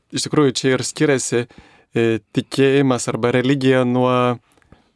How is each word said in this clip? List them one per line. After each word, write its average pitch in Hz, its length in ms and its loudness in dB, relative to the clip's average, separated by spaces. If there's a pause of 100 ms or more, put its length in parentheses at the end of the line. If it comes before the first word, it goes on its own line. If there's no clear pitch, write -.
(100)
iš - 160 -8
tikrųjų 147 300 0
čia 131 180 0
ir 123 100 -2
skiriasi, 127 640 -2 (480)
e, 113 260 0 (140)
tikėjimas 135 760 0
arba 120 280 -2
religija 131 480 2
nuo, 123 540 0 (580)